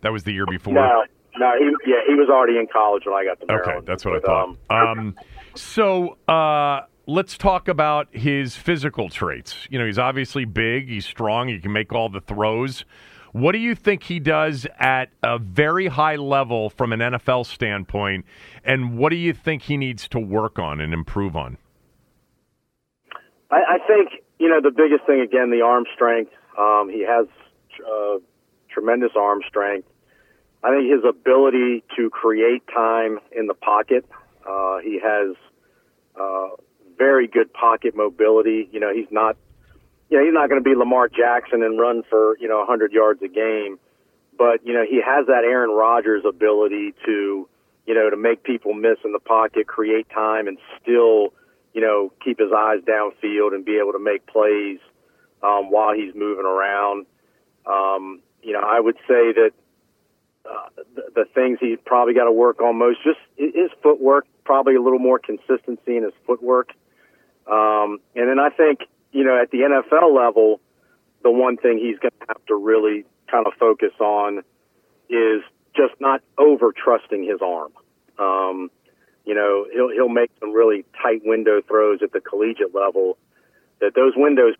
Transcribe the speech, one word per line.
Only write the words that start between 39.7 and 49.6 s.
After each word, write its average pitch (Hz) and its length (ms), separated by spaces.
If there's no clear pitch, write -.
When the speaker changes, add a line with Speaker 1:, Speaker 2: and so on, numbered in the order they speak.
Speaker 2:
you 147 80
know, 139 60
he's 165 100
not 147 140
gonna 135 140
be 135 120
Lamar 123 340
Jackson 120 540
and 110 160
run 117 300
for, 110 300
you 113 100
know, 107 140
a 98 40
hundred 110 260
yards 107 300
a 98 60
game, 104 500
but, 117 300
you 120 60
know, 120 160
he 127 120
has 131 260
that 120 180
Aaron 123 260
Rodgers 110 540
ability 104 680
to, 101 440
you 113 80
know, 107 160
to 101 60
make 110 260
people 113 320
miss 110 300
in 104 80
the 101 80
pocket, 110 460